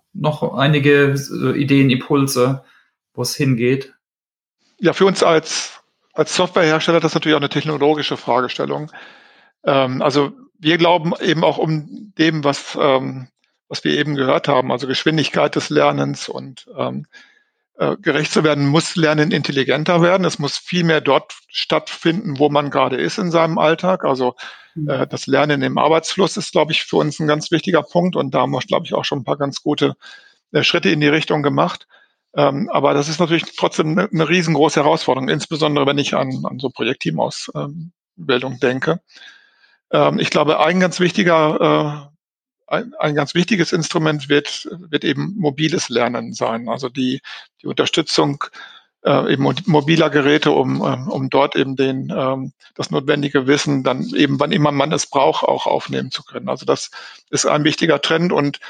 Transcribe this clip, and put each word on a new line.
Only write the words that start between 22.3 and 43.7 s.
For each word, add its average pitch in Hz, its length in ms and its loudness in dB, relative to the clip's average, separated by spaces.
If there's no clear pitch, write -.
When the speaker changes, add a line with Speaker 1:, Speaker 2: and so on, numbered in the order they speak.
Speaker 2:
wo 143 120 4
man 147 200 0
gerade 135 260 0
ist 160 220 -2
in 180 120 -2
seinem 165 280 2
Alltag. 160 460 2
Also, 131 300 0
Speaker 3:
Mhm. 151 140 -6
Speaker 2:
äh, 135 180 -2
das - 200 -10
Lernen 139 360 2
im 131 160 -2
Arbeitsfluss 160 580 2
ist, - 160 -8
glaub 156 180 2
ich, - 140 -2
für - 120 -2
uns 151 240 0
ein 156 60 -2
ganz 151 240 -2
wichtiger 165 320 0
Punkt. 175 340 0
Und 139 180 -2
da 139 60 2
haben 131 120 0
wir, 135 80 -2
glaub - 240 -2
ich, - 100 -8
auch 139 100 0
schon 147 160 -4
ein 117 40 -12
paar 143 140 -4
ganz 139 240 -6
gute, 147 340 0
äh, 147 100 2
Schritte 175 280 0
in 156 100 0
die 147 80 4
Richtung 156 340 0
gemacht. 147 440 -2
Ähm, 143 380 0
aber 143 220 2
das 143 140 0
ist 160 120 -4
natürlich 165 240 2
trotzdem 165 420 0
eine, 196 120 0
eine 160 180 0
riesengroße 160 540 2
Herausforderung, 139 460 2
insbesondere 147 580 0
wenn 139 120 0
ich 135 160 -2
an, 131 300 -2
an 127 140 -8
so 131 120 -6
Projektteam-Aus-, 127 840 -4
ähm, 156 380 -10
Bildung 131 440 -4
denke. 131 400 0
Ähm, 147 260 2
ich - 120 -2
glaube, 156 300 2
ein 175 200 4
ganz 180 200 0
wichtiger, 156 1120 2
äh, 151 40 -2
ein, 226 240 -6
ein 151 160 -2
ganz 143 200 -2
wichtiges 175 380 0